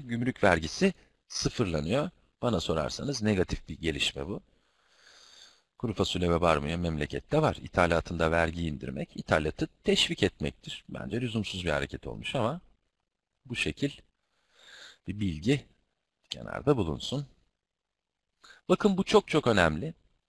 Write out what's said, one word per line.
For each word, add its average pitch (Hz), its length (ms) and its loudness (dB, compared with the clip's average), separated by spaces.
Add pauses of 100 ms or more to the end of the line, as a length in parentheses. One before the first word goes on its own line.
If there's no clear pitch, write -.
gümrük 120 380 -2
vergisi 92 500 4 (340)
sıfırlanıyor. 104 840 -2 (320)
Bana 113 180 2
sorarsanız 80 600 -4
negatif 101 480 0
bir 76 80 -10
gelişme 73 500 -2
bu. 113 140 -8 (1400)
Kuru 113 160 -4
fasulye 90 360 0
ve 85 120 4
barbunya 80 360 2
memlekette 80 640 -2
var. 123 140 2
İthalatında 82 760 2
vergi 85 360 2
indirmek, 65 500 -8
ithalatı - 500 0 (160)
teşvik - 400 2
etmektir. - 680 -4
Bence 90 320 -8
lüzumsuz 107 440 -4
bir 85 40 -2
hareket 69 380 -4
olmuş 57 280 -8
ama 139 260 -2 (840)
bu 123 100 -10
şekil - 360 -2 (1160)
bir 98 120 -8
bilgi 101 460 -2 (640)
kenarda 65 480 -2
bulunsun. 104 500 -4 (1400)
Bakın 185 280 4
bu 190 60 2
çok - 240 4
çok 147 200 2
önemli. 95 460 4 (360)